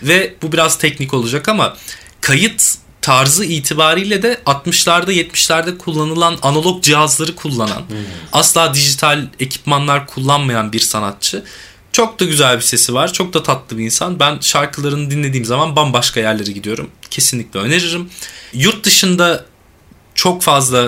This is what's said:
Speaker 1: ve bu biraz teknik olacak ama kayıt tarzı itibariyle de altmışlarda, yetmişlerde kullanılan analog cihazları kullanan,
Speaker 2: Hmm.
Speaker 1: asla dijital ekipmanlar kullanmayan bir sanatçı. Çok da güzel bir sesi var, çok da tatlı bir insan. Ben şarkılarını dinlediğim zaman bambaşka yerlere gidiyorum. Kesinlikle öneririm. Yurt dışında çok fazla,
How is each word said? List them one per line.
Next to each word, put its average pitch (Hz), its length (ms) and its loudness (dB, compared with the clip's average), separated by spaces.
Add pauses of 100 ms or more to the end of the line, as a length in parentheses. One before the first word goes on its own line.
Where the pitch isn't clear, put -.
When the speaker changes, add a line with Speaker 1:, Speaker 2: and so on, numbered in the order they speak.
Speaker 1:
ve 175 380 2
bu 160 100 -6
biraz 160 260 2
teknik 143 360 -4
olacak 127 360 -2
ama 175 280 0 (440)
kayıt 175 540 0 (260)
tarzı 139 440 2
itibariyle 170 800 0
de 233 220 0
altmışlarda, 170 640 2
yetmişlerde 170 640 0
kullanılan 160 640 0
analog 165 420 2
cihazları 151 520 2
kullanan, 117 440 -4
Speaker 2:
Hmm. 107 180 -10 (360)
Speaker 1:
asla 160 400 2
dijital 143 540 0 (120)
ekipmanlar 143 680 -2
kullanmayan 131 680 0
bir 113 60 -2
sanatçı. 101 640 -4 (480)
Çok 226 280 0
da 185 60 2
güzel 143 320 4
bir 117 40 -2
sesi - 320 0
var, 165 200 0
çok 180 200 -4
da 156 100 0
tatlı 131 340 -4
bir 113 60 -4
insan. 160 360 -2
Ben 143 200 0
şarkılarını 147 720 -2
dinlediğim 135 340 -2
zaman 143 300 0
bambaşka 131 440 0
yerlere 107 320 0
gidiyorum. 104 380 -8 (200)
Kesinlikle - 500 -2
öneririm. 175 500 -2 (440)
Yurt 135 300 0
dışında 175 640 2 (720)
çok 180 260 2
fazla, 131 460 2